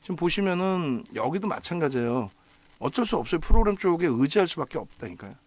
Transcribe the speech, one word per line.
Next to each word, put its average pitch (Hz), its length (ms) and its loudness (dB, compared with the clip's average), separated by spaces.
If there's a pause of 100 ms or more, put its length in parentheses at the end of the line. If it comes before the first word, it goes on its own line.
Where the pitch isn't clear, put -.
지금 185 120 -8
보시면은 180 880 0 (120)
여기도 165 320 -2
마찬가지예요. 127 800 -2 (480)
어쩔 180 260 -2
수 214 120 0
없어요. - 240 -2
프로그램 208 360 6
쪽에 175 300 0
의지할 143 400 2
수밖에 151 320 -6
없다니까요. 98 560 -12 (120)